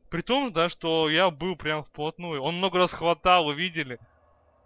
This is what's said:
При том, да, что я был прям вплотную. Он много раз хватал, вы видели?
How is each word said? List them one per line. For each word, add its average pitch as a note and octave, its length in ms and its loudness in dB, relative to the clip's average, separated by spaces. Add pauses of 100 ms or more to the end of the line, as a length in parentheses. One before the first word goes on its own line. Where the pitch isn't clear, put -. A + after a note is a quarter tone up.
При E3 120 -6
том, B3+ 320 0
да, E3 160 2
что D#3+ 400 0
я E3+ 220 4
был E3 260 -6
прям D3+ 260 -4
вплотную. D#3+ 600 -8
Он E3 140 -2
много F#3 220 0
раз F3+ 140 2
хватал, E3+ 520 4
вы D3 100 -2
видели? D#3 440 -6 (680)